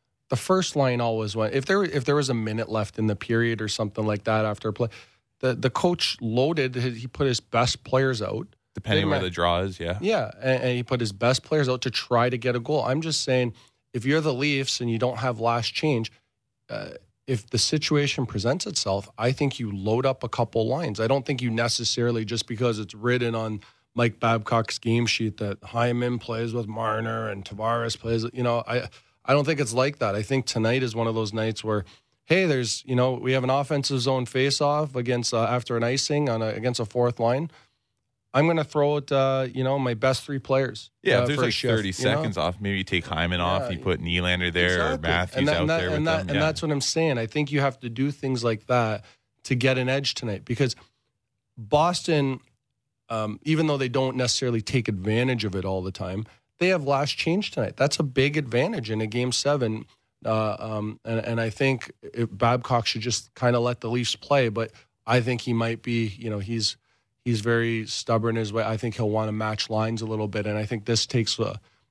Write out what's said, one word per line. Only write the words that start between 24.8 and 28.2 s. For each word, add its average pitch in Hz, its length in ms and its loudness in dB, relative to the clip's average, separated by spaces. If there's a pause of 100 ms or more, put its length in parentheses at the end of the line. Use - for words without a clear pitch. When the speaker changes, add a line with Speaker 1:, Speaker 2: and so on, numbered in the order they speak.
Speaker 1:
sheet 110 320 0
that 101 260 -4
Hyman 120 540 0
plays 113 360 -4
with 117 140 -2
Marner 113 640 -2
and 98 160 -8
Tavares 113 540 -2
plays, 113 340 0